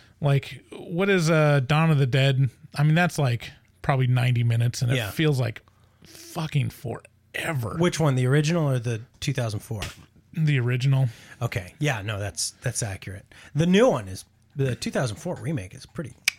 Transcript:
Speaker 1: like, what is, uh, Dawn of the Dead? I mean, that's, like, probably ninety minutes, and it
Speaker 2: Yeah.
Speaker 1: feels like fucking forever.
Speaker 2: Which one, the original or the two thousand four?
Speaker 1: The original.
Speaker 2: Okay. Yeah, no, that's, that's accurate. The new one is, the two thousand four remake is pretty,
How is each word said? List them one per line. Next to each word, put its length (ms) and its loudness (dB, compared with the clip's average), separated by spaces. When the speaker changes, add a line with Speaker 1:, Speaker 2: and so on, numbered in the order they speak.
Speaker 1:
like, 420 0
what 380 -2
is, 200 4
uh, 300 4
Dawn 300 2
of 80 4
the 80 4
Dead? 420 2
I 100 0
mean, 100 4
that's, 240 2
like, 320 -2
probably 240 2
ninety 380 2
minutes, 360 0
and 120 0
it 40 2
Speaker 2:
Yeah. 140 -2
Speaker 1:
feels 300 0
like 200 -4
fucking 640 -4
forever. 1080 -8
Speaker 2:
Which 200 2
one, 160 2
the 120 2
original 440 2
or 80 0
the 220 -4
two 140 -4
thousand 260 -4
four? 220 -10
Speaker 1:
The 280 0
original. 480 2
Speaker 2:
Okay. 360 -6
Yeah, 240 -2
no, 180 -6
that's, 320 -6
that's 200 -4
accurate. 420 -10
The 120 2
new 240 6
one 180 -2
is, 160 -12
the 200 -2
two 140 -8
thousand 260 -4
four 200 -8
remake 380 -8
is 120 -20
pretty, 280 -12